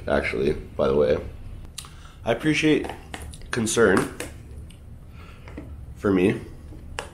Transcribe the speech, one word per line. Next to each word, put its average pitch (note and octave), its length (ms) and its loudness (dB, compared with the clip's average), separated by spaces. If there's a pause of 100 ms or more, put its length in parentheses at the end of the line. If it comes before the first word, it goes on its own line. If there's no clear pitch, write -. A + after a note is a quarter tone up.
actually, C#2+ 460 2
by - 340 0
the C2+ 80 4
way. D2 220 6 (1040)
I A#2 80 0
appreciate D3+ 580 4 (640)
concern A2+ 640 4 (1800)
for G#2 120 4
me F#2+ 280 6 (760)